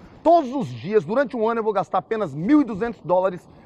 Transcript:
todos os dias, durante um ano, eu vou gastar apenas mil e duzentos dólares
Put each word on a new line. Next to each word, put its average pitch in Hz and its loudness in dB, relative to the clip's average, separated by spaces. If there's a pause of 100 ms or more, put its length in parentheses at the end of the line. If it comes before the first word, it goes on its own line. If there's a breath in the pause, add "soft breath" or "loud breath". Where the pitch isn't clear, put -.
(220 loud breath)
todos 302 4
os 226 -4
dias, 147 -2
durante 240 -2
um 220 0
ano, 233 -2
eu 220 -2
vou 214 0
gastar 190 -2
apenas 202 -4
mil 208 2
e 277 2
duzentos 196 -6
dólares 180 0 (180 loud breath)